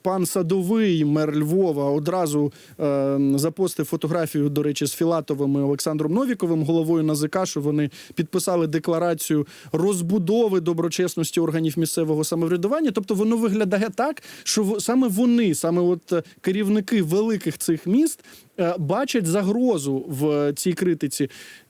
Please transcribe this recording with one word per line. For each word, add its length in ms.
пан 240
Садовий, 800
мер 320
Львова, 540
одразу, 640
е, 380
запостив 520
фотографію, 600
до 140
речі, 240
з 80
Філатовим 600
і 40
Олександром 540
Новіковим, 500
головою 380
Н 100
А 40
З 140
К, 180
що 140
вони 300
підписали 520
декларацію 800
розбудови 880
доброчесності 800
органів 380
місцевого 460
самоврядування. 640
Тобто 240
воно 220
виглядає 580
так, 280
що 180
в-, 200
саме 260
вони, 460
саме 280
от, 300
е, 100
керівники 640
великих 560
цих 280
міст, 380
е, 180
бачать 480
загрозу 840
в 440
цій 200
критиці. 580